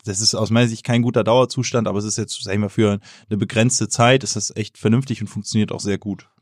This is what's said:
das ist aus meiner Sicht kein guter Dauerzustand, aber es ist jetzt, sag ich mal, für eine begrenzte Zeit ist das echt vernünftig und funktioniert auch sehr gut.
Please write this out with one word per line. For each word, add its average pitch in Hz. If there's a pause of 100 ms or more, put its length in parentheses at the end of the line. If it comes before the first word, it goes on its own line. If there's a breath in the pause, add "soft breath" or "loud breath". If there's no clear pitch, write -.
das 101
ist -
aus 104
meiner 117
Sicht 113
kein 120
guter 117
Dauerzustand, 120
aber 95
es 104
ist 104
jetzt, -
sag 95
ich 104
mal, 104
für 104 (300 loud breath)
eine 107
begrenzte 110
Zeit 127
ist -
das -
echt 110
vernünftig 113
und 104
funktioniert 104
auch -
sehr 98
gut. - (120)